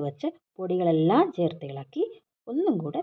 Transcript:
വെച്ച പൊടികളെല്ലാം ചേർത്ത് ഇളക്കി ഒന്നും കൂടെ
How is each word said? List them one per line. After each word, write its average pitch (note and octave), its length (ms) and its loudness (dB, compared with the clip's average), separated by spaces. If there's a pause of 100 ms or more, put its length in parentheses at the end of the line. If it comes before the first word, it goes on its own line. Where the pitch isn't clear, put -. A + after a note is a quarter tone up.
വെച്ച C#3+ 160 -8 (340)
പൊടികളെല്ലാം F3+ 680 2 (120)
ചേർത്ത് E3 340 -2
ഇളക്കി C#3 320 -8 (480)
ഒന്നും D4+ 320 0
കൂടെ D#3+ 200 -6